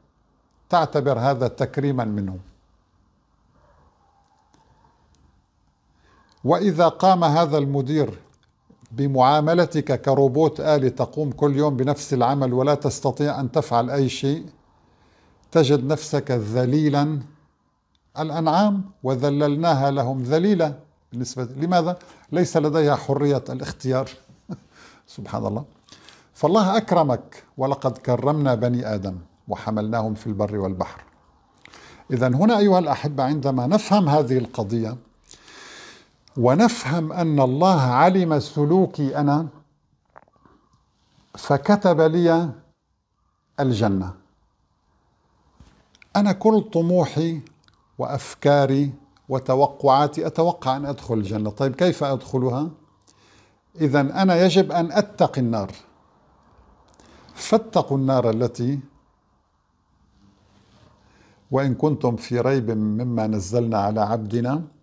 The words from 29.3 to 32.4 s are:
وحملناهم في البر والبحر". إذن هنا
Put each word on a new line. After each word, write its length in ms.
وحملناهم 640
في 140
البر 300
والبحر". 460
إذن 220
هنا 240